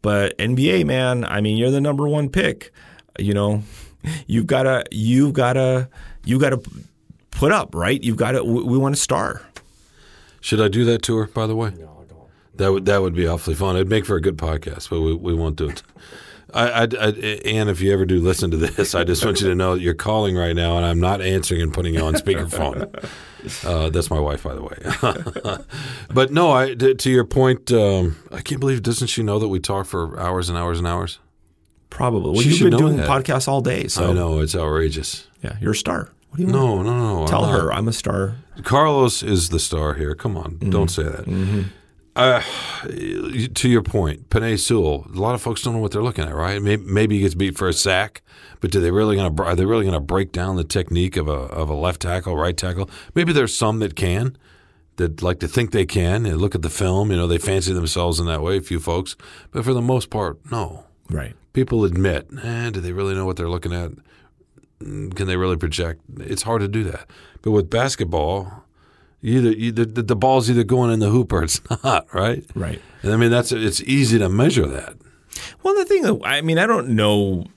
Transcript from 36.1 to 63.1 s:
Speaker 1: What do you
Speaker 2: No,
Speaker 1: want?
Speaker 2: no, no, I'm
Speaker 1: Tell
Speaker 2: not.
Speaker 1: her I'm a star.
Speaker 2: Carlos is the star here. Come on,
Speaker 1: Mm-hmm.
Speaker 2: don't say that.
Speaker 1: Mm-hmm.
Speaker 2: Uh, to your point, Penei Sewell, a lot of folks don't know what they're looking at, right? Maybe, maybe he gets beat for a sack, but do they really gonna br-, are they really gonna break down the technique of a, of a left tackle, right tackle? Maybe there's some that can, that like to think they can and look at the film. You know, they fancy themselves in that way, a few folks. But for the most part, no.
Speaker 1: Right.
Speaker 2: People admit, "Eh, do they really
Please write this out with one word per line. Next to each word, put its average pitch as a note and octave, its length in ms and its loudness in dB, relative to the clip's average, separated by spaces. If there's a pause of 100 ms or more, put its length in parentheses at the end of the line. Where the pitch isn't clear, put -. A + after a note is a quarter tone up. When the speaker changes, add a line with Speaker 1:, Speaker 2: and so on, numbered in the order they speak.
Speaker 1:
What C#3+ 80 -8
do F3 60 0
you F#3 40 2
Speaker 2:
No, B2 280 4
Speaker 1:
want? F#2+ 100 0
Speaker 2:
no, A#2+ 120 0
no, G#2 260 0
I'm D#2 40 0
Speaker 1:
Tell - 140 2
Speaker 2:
not. - 180 2
Speaker 1:
her E2 100 0
I'm G2+ 160 -2
a A#2 60 0
star. G2+ 440 -2 (260)
Speaker 2:
Carlos C#3 600 4
is F2 280 2
the E2 100 0
star D2+ 320 -2
here. D2 220 -4
Come F#2+ 240 -4
on, E2 160 -8
Speaker 1:
Mm-hmm. F2 160 -4
Speaker 2:
don't E2 200 2
say D#2 120 -2
that. - 240 -6
Speaker 1:
Mm-hmm. F#2+ 360 -2 (540)
Speaker 2:
Uh, B2 260 4 (1120)
to - 140 2
your A#2 140 6
point, D#2+ 480 -2
Penei A2+ 280 2
Sewell, D#2+ 540 2
a F2 60 -6
lot A2+ 160 0
of - 80 -6
folks A2+ 200 -4
don't A#2 120 -2
know A2+ 60 -2
what G#2 100 -2
they're G#2 120 -2
looking A#2 220 -2
at, D2+ 100 -6
right? F#2+ 280 -2
Maybe, G2+ 220 2
maybe G#2 320 2
he G2 60 2
gets F2+ 120 2
beat F#2 240 -2
for F#2+ 100 0
a E2+ 40 2
sack, G2 500 0 (380)
but F2+ 100 -2
do G2 100 2
they E2+ 120 2
really G#2 240 4
gonna F#2+ 140 2
br-, D#2 140 -2
are F2 120 2
they F#2 80 2
really G#2+ 200 2
gonna F2+ 140 0
break F2+ 320 -2
down F#2 240 -4
the F2 80 -2
technique F2+ 540 -2
of D#2 100 -2
a, D2+ 60 -2
of D2 360 -4
a D2+ 60 -2
left F2 280 -2
tackle, F2+ 340 -4
right E2 200 0
tackle? F#2 320 -4 (280)
Maybe E3+ 160 2
there's C3+ 220 2
some A2 260 0
that F#2+ 160 -2
can, G#2+ 400 0 (580)
that E2 280 -2
like F2+ 180 0
to E2 80 -4
think A#2+ 240 0
they F#2+ 140 2
can F#2+ 380 0
and E2+ 160 -2
look G2+ 140 0
at E2+ 80 -4
the D#2+ 80 -4
film. G2 400 0
You F#2 60 2
know, F2 100 0
they E2+ 120 2
fancy F#2+ 340 0
themselves F2 480 0
in E2+ 60 0
that D#2 160 -2
way, F#2+ 160 0
a - 20 0
few F2 180 -4
folks. F2+ 380 -4 (340)
But A2+ 140 -4
for C3 100 2
the A#2+ 80 0
most B2 280 0
part, G2+ 280 -4 (140)
no. - 320 -6 (260)
Speaker 1:
Right. D#2+ 240 -6 (180)
Speaker 2:
People A#2+ 320 2
admit, F2+ 440 0 (160)
"Eh, A#2 260 -4
do G2 100 -6
they F2 120 -6
really G2 240 -4